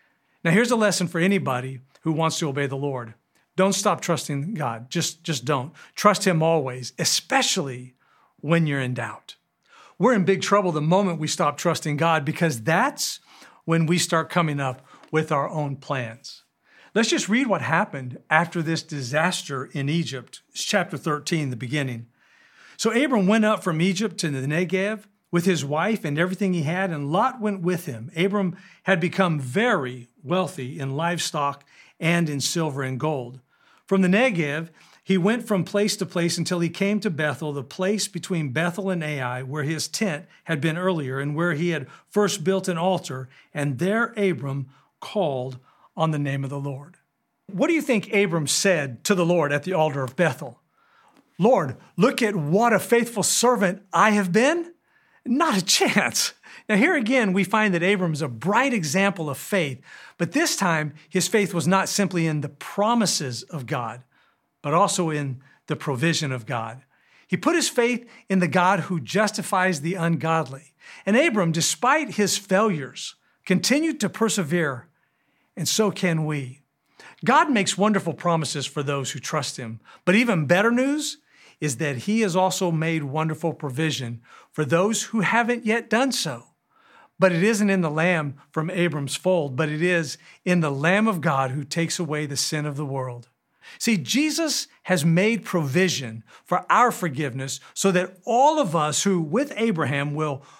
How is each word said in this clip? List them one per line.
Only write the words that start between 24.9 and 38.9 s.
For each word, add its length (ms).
with 160
his 180
wife 400
and 140
everything 340
he 120
had, 260
and 220
Lot 280
went 220
with 240
him. 300
Abram 400
had 180
become 400
very 680
wealthy 560
in 180
livestock 680
and 300
in 120
silver 420
and 180
gold. 400
From 160
the 60
Negev, 600
he 120
went 300
from 180
place 320
to 100
place 300
until 240
he 80
came 320
to 100
Bethel, 440
the 80
place 460
between 440
Bethel 380